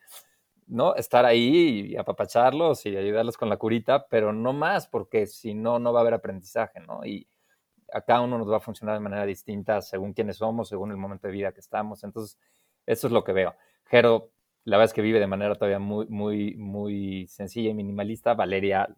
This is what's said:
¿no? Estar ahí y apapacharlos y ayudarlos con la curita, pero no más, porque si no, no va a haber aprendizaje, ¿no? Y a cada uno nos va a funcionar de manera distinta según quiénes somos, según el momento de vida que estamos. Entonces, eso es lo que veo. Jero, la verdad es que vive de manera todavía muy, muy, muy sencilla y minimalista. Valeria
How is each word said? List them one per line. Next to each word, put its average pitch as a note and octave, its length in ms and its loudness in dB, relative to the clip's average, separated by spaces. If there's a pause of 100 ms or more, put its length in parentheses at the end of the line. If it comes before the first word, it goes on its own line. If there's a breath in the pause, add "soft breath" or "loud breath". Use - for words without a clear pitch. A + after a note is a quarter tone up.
(680 soft breath)
¿no? B2 280 0
Estar B2 300 4
ahí A#2+ 640 4
y A2+ 60 -6
apapacharlos C3 880 2
y G2+ 100 -4
ayudarlos G#2+ 420 -2
con A2+ 120 -2
la G2+ 80 0
curita, A#2 500 0
pero G#2+ 240 2
no A#2 220 -2
más, D#3+ 340 -2
porque G#2+ 400 -2
si - 260 -10
no, A#2 260 -2
no A#2+ 120 0
va A#2+ 80 4
a - 20 8
haber A#2 120 4
aprendizaje, G2 680 -6
¿no? - 260 -14
Y G#2 220 -10 (640)
a G#2+ 100 -6
cada B2 200 4
uno B2 160 -2
nos G#2 120 -4
va G#2+ 80 4
a G#2 40 -6
funcionar G#2+ 340 -6
de G#2 60 -6
manera G2+ 240 -4
distinta G2+ 560 -4
según G2 320 -8
quiénes G#2 240 -4
somos, A2 320 -4
según G2+ 220 -8
el G2 60 -10
momento G2 300 -10
de F#2+ 60 -8
vida G2 180 -4
que - 80 -16
estamos. G#2+ 440 -8
Entonces, G#2+ 340 -12 (480)
eso A#2+ 220 0
es A#2 60 0
lo G#2+ 100 4
que F#2+ 100 -2
veo. F#2 220 0 (300)
Jero, A#2 460 4 (320)
la G2+ 140 4
verdad A2 140 6
es - 20 -14
que A2 80 -2
vive A2 180 4
de G2+ 80 2
manera G2+ 280 -2
todavía G2+ 240 0
muy, G#2 280 -4
muy, G#2 480 -4
muy G2 720 -6
sencilla A2 440 -6
y - 20 -2
minimalista. G#2 600 -2
Valeria G2 540 0 (100)